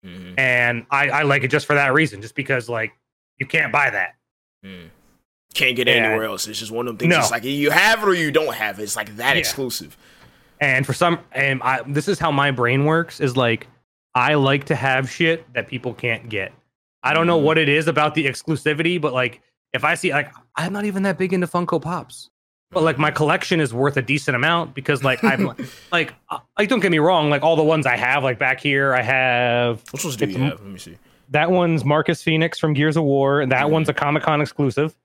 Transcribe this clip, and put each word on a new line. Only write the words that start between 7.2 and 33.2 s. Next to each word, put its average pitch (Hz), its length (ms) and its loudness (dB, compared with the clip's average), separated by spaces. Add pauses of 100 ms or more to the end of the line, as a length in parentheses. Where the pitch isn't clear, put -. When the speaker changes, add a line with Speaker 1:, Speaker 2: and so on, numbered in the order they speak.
Speaker 1:
like, 104 120 -4
you 143 260 -2
have 208 320 4
it 214 60 -4
or 190 60 4
you 160 180 0
don't 156 240 0
have 104 240 -6
it. 107 40 -8
It's, 101 120 -8
like, 107 220 -8
that 131 180 0
Speaker 2:
Yeah. - 60 2
Speaker 1:
exclusive. 123 560 -8 (640)
Speaker 2:
And 135 240 2
for 131 80 -4
some, 170 260 0 (140)
and 135 300 0
I, 127 220 0
this 143 220 -2
is 196 100 0
how 160 140 -2
my 139 200 2
brain 127 340 2
works, 165 340 0
is, 127 160 0
like, 120 320 0 (480)
I 131 200 4
like 139 300 2
to 156 100 0
have 131 360 0
shit 165 420 -2
that 120 140 -4
people 120 260 -8
can't 117 360 -6
get. 95 220 -6 (520)
I 135 100 0
don't 165 140 2
know 170 100 2
Speaker 1:
Mm-hmm. 147 80 2
Speaker 2:
what 160 120 4
it 151 120 2
is 151 180 2
about 151 280 0
the 151 100 0
exclusivity, 156 760 -2
but, 143 120 -2
like, 127 280 -2 (320)
if 127 100 -2
I 160 120 2
see, 165 180 -2
like, 143 180 -2 (240)
I'm 170 180 -4
not 202 120 -4
even 196 180 -2
that 196 140 0
big 185 160 -2
into 180 140 0
Funko 175 340 -2
Pops, 160 480 -10 (420)
but, 165 120 0
like, 147 160 2
my 151 100 4
Speaker 1:
Mm-hmm. 131 80 -4
Speaker 2:
collection 165 420 2
is 127 140 0
worth 139 240 0
a 131 60 0
decent 135 320 -2
amount 160 400 0
because, 139 280 -2
like, 131 200 0
I'm 196 280 2 (200)
Speaker 1:
<laughs> - 200 -14
Speaker 2:
like, 165 220 -2 (160)
uh, - 80 -8 (220)
like, 208 100 2
don't 247 120 2
get 180 100 2
me 160 80 4
wrong, 156 320 4
like, 139 100 2
all 165 140 4
the 156 80 4
ones 151 240 2
I 120 100 2
have, 131 260 0
like, 127 140 0
back 131 220 0
here, 139 340 2
I 127 80 2
have 120 800 2 (100)
Speaker 1:
Which 143 120 -8
ones 147 140 -6
do 143 80 0
Speaker 2:
it's 95 80 -4
Speaker 1:
you 131 100 0
Speaker 2:
m- 143 80 0
Speaker 1:
have? - 80 -12
Let 101 100 -18
me 95 80 -14
see. - 200 -18 (320)
Speaker 2:
That 147 200 2
one's 170 360 2
Marcus 151 360 2
Phoenix 160 380 0
from 156 140 0
Gears 151 240 2
of 160 60 2
War, 139 380 2